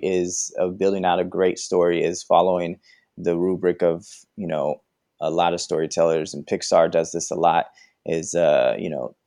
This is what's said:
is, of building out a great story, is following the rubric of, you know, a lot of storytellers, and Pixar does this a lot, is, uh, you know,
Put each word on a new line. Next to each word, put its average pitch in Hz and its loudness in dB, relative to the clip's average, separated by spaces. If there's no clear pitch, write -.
is, 90 -2
of 92 -2
building 98 0
out 90 2
a 90 -2
great 90 0
story, 87 2
is 82 -2
following 87 2
the 87 0
rubric 90 0
of, 85 2
you 95 -10
know, 76 -4
a 78 -2
lot 85 2
of 87 -4
storytellers, 80 0
and 73 -12
Pixar 85 2
does 82 0
this - -6
a - -4
lot, 82 2
is, 82 -4
uh, 69 4
you 92 -6
know, 65 -8